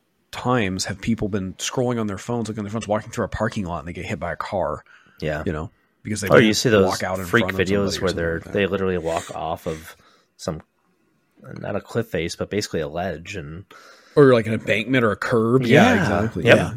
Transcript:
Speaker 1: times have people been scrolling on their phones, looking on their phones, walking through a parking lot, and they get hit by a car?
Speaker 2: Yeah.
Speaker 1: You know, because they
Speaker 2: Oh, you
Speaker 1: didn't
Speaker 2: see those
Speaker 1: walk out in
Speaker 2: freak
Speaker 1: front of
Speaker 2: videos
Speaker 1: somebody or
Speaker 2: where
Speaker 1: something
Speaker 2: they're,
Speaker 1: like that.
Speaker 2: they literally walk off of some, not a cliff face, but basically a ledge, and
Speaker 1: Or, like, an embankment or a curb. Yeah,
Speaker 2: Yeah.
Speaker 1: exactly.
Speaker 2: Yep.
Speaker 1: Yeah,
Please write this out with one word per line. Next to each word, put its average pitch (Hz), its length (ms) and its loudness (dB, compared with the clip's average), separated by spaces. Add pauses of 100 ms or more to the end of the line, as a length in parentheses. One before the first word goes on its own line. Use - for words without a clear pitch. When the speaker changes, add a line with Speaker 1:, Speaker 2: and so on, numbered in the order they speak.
(320)
Speaker 1:
times 104 540 -2
have - 160 -8
people 113 260 -2
been 95 280 -6
scrolling 123 440 -4
on 110 80 -4
their 98 100 -6
phones, 117 300 -6
looking 110 140 -8
on 104 40 -6
their 101 60 -10
phones, 107 160 -6
walking 107 240 -2
through 113 140 -4
a 90 40 -6
parking 110 360 -4
lot, 85 140 -6
and 73 80 -12
they 87 60 -10
get 87 120 -10
hit 101 140 -8
by 85 120 -6
a 76 60 -8
car? 78 460 -4 (380)
Speaker 2:
Yeah. 76 240 -4
Speaker 1:
You - 80 -2
know, 78 180 -8 (320)
because 104 180 -6
they 98 80 -4
Speaker 2:
Oh, 147 60 8
you 143 120 10
Speaker 1:
didn't 107 100 2
Speaker 2:
see - 120 0
those 104 180 6
Speaker 1:
walk 92 160 -2
out 95 160 -4
in 92 60 -8
Speaker 2:
freak 113 200 4
Speaker 1:
front 95 140 -4
of 92 80 0
Speaker 2:
videos 98 260 0
Speaker 1:
somebody 82 40 -4
or - 40 -10
Speaker 2:
where 95 80 0
Speaker 1:
something 82 60 -2
Speaker 2:
they're, 82 200 -2
Speaker 1:
like 80 100 -8
that. - 80 -10
Speaker 2:
they 101 140 2
literally 92 300 -2
walk 82 380 -4
off 80 320 -6
of 80 280 -10 (420)
some, 78 240 -8 (1000)
not 104 160 -6
a 95 60 -4
cliff - 260 -6
face, 85 280 -4
but 90 140 -6
basically 101 320 -4
a 76 60 -4
ledge, 85 480 -8
and 82 300 -12 (500)
Speaker 1:
Or, 139 180 10
like, 113 140 4
an 110 60 -2
embankment 110 500 0
or 110 80 4
a 98 60 -2
curb. 120 480 2
Yeah, 214 300 6
Speaker 2:
Yeah. 202 60 2
Speaker 1:
exactly. 104 440 0
Speaker 2:
Yep. 120 120 10
Speaker 1:
Yeah, 90 200 -2